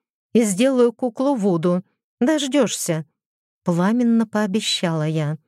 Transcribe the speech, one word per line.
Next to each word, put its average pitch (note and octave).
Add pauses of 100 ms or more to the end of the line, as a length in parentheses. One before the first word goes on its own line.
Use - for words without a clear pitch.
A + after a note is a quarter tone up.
(340)
и A#3
сделаю A#3+
куклу C4
Вуду. F3+ (380)
Дождешься», B3+ (580)
пламенно A3+
пообещала G3
я. D#3 (100)